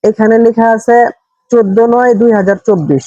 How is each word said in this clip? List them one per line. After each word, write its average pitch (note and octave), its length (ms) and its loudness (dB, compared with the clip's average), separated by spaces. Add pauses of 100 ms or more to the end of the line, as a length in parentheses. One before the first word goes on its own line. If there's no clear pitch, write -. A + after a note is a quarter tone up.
এখানে A3 340 0
লেখা A3+ 280 0 (100)
আছে A#3 200 0 (540)
চোদ্দ G3+ 260 0 (180)
নয় B3 200 0
দুই A3+ 180 0
হাজার G3+ 320 -2
চব্বিশ D3+ 420 -2